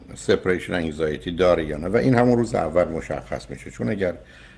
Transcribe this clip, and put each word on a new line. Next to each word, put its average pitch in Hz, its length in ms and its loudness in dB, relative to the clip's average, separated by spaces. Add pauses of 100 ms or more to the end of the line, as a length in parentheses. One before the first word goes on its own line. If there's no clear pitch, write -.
(140)
سپریشن 92 600 0
انگزایتی 80 580 -2
داره 85 320 4
یا 76 120 -6
نه؟ 78 120 -6
و 98 80 0
این 127 180 4
همون 120 240 6
روز 113 160 -2
اول 85 340 2
مشخص 76 600 -6
می‌شه. - 200 -14
چون 117 180 -6
اگر 95 260 -2 (440)